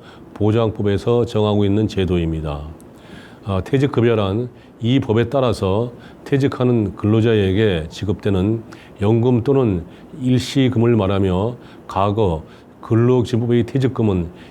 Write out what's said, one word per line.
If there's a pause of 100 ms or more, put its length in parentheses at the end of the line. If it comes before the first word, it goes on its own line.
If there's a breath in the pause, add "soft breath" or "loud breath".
(320 loud breath)
보장법에서
정하고
있는
제도입니다. (800 loud breath)
아,
퇴직급여란 (320 loud breath)
이
법에
따라서 (320 loud breath)
퇴직하는
근로자에게
지급되는 (380 loud breath)
연금
또는 (360 loud breath)
일시금을
말하며 (320 loud breath)
과거 (380 loud breath)
근로기준법의
퇴직금은 (220 loud breath)